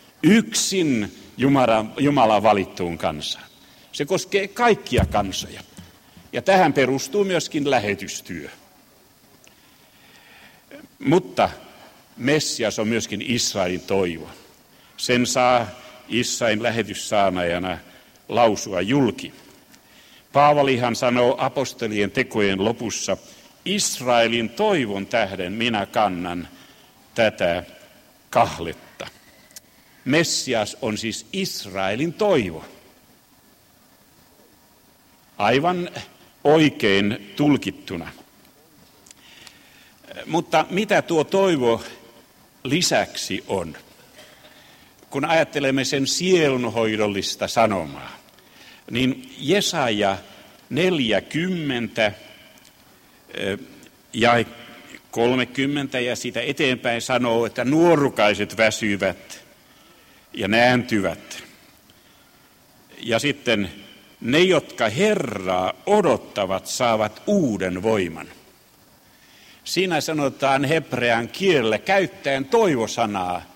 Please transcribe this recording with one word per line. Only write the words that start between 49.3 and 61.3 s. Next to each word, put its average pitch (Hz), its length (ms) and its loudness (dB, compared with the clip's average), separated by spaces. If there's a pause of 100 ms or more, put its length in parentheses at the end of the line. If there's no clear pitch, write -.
Jesaja 123 800 0 (520)
neljäkymmentä, 135 1400 -2 (1300)
ö, 98 200 -6 (540)
jae 117 340 4 (640)
kolmekymmentä 131 880 -2
ja 120 160 -4
siitä 120 240 -8
eteenpäin 120 640 -2
sanoo, 120 440 0
että 117 180 -6
nuorukaiset 127 920 4
väsyvät – 101 880 -2 (880)
ja 98 160 -6
nääntyvät. 117 920 2 (1600)